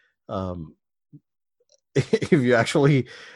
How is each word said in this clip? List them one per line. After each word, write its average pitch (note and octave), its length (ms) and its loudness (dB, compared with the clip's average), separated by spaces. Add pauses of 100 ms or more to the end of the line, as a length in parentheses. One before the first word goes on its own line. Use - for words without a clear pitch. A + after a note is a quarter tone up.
(300)
um, F2+ 460 -10 (680)
<laughs> - 520 -20
if - 360 -2
you B2 240 2
actually C#3 520 2 (280)